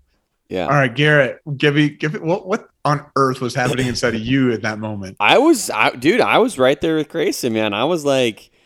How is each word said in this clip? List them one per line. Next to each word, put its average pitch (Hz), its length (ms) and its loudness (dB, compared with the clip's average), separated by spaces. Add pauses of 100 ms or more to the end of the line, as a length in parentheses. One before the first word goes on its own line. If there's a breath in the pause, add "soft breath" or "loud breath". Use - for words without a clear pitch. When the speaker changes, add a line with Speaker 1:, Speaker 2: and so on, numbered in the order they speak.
(480)
Speaker 1:
Yeah. 92 180 -4
Speaker 2:
All 143 80 0
right, 131 200 0
Garrett, 143 460 2 (160)
give 143 180 2
me, 151 140 2
give 151 260 -6
it, - 80 -10
what, 165 240 -4
what 202 220 -6 (160)
on 143 200 0 (120)
earth 131 240 0
was 123 160 -6
happening 127 320 -2
inside 117 260 -2
of 113 60 -4
you 127 320 0
at 104 100 -4
that 107 160 -4
moment? 101 400 -10
Speaker 1:
I 127 200 4
was, 277 320 2
I, 113 200 0
dude, 160 300 2
I 120 180 2
was 233 180 2
right 131 240 2
there 160 160 0
with 151 120 -2
Grayson, 165 440 -2
man. 110 220 0
I 107 100 -2
was 160 200 -2
like, 131 460 -2 (160)